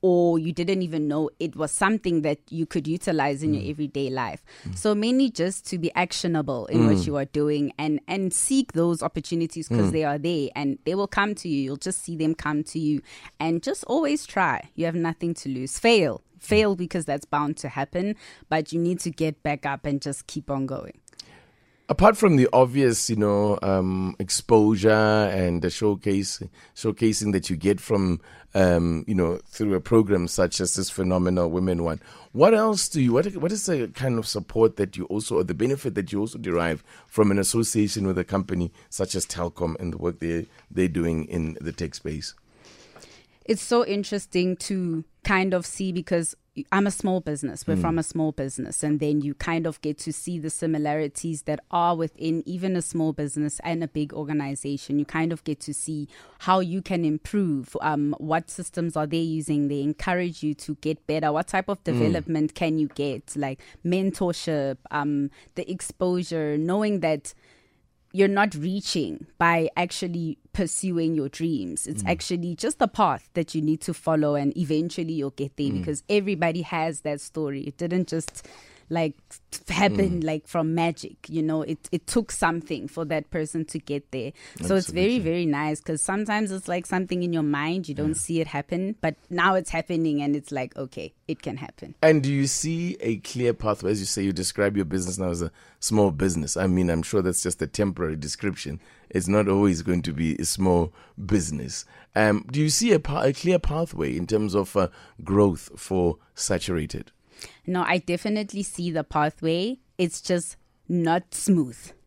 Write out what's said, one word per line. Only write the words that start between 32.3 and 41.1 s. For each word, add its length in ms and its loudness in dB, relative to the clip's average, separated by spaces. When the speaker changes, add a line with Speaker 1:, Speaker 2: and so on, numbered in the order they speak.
Speaker 2:
what 240 6
else 340 2
do 140 0
you, 100 4
what, 140 4
what 140 -2
is 160 -4
the 220 0
kind 320 -2
of 60 -6
support 500 2
that 200 0
you 100 -4
also, 320 -2
or 60 4
the 80 -4
benefit 440 -2
that 160 -4
you 80 0
also 180 -4
derive 460 -2
from 240 4
an 80 4
association 680 0
with 120 0
a 60 0
company 460 -2
such 280 -4
as 100 -4
Telkom 540 -4
and 120 -4
the 60 -8
work 220 -4
they, 260 -2
they're 180 2
doing 360 0